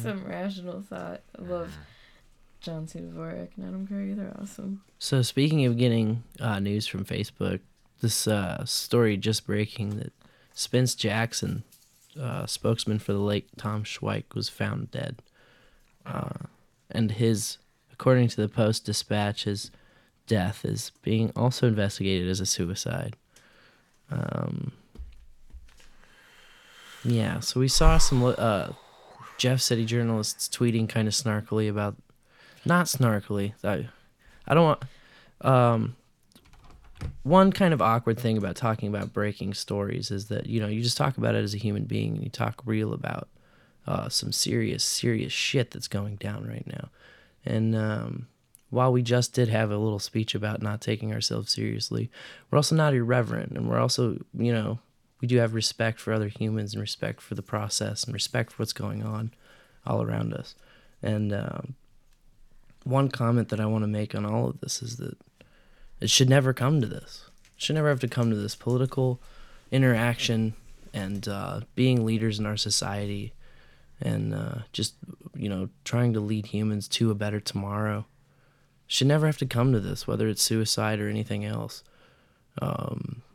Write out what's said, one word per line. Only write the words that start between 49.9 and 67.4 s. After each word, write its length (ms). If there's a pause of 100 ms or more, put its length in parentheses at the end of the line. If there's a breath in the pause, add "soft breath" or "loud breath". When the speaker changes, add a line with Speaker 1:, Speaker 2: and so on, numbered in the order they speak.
Speaker 3:
speech 340
about 280
not 180
taking 320
ourselves 400
seriously, 580 (400 loud breath)
we're 80
also 160
not 200
irreverent, 580
and 160
we're 100
also, 400 (180)
you 160
know, 260 (420)
we 80
do 80
have 180
respect 460
for 120
other 160
humans 440
and 80
respect 400
for 140
the 80
process 640
and 100
respect 380
for 100
what's 100
going 320
on 280 (540 soft breath)
all 160
around 320
us. 200 (480 soft breath)
And, 300
um, 420 (1080)
one 260
comment 400
that 100
I 60
wanna 200
make 280
on 120
all 220
of 120
this 220
is 140
that 200 (840 soft breath)
it 100
should 180
never 240
come 280
to 60
this. 440 (260)